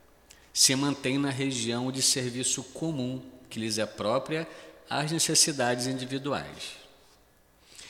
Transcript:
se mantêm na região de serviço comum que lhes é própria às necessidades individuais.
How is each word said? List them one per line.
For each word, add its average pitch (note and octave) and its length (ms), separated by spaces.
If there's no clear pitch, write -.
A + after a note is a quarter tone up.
se - 240
mantêm C#3 420
na C#3+ 120
região B2+ 640
de C3 80
serviço B2 600
comum C3 600
que - 80
lhes A2 200
é A2 80
própria C3+ 600
às D3+ 240
necessidades C3 720
individuais. C3 920